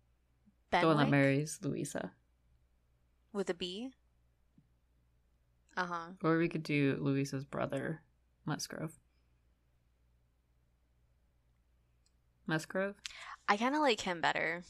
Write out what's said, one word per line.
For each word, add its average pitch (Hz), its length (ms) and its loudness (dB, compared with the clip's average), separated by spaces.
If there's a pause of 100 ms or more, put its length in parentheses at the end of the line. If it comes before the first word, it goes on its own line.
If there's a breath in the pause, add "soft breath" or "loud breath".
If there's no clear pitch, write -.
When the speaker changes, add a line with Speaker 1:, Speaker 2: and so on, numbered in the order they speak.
(800)
Speaker 1:
The 160 80 4
one 160 100 6
that 147 80 6
Speaker 2:
Benwick? 143 60 2
Speaker 1:
marries 139 500 2
Louisa. - 500 -6 (1200)
Speaker 2:
With 196 160 -4
a 185 40 0
B? 190 380 -6 (1800)
Uh-huh. 175 360 -4 (120)
Speaker 1:
Or 165 140 4
we 165 100 4
could 165 160 -4
do 143 360 2
Louisa's 139 460 -2
brother, 135 560 -4 (440)
Musgrove. - 480 -8 (3500)
Musgrove? 190 500 -2 (520 loud breath)
Speaker 2:
I 208 100 4
kinda 262 220 2
like 262 220 4
him 175 200 -2
better. 160 480 0